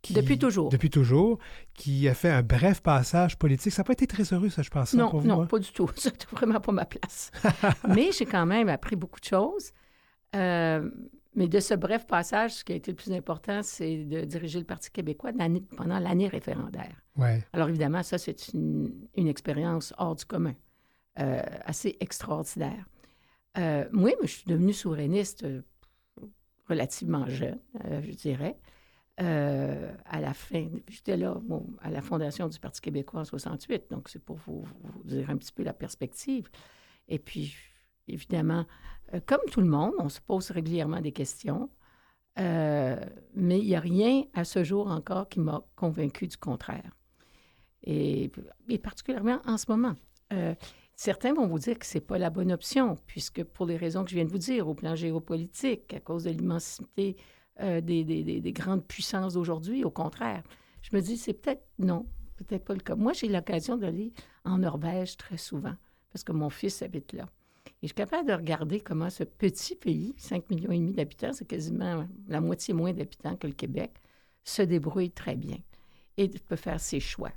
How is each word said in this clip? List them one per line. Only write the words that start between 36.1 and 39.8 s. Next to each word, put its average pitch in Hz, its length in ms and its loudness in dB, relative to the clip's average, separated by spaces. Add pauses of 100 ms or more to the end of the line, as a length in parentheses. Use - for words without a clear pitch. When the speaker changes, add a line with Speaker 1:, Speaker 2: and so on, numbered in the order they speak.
Speaker 2:
Et 156 120 -4
puis, - 360 -8 (520)
évidemment, 165 580 -2 (480)
euh, 180 120 -4
comme 285 160 2 (100)
tout 233 100 2
le 180 60 8
monde, 160 320 4